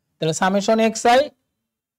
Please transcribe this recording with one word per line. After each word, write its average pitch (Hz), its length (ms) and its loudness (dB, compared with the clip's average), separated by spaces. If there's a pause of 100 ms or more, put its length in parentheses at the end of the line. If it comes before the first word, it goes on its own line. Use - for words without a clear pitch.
(160)
তাহলে 160 240 -4
সামেশন 196 380 0 (100)
এক্স 220 140 -8 (100)
আই, 254 80 4 (800)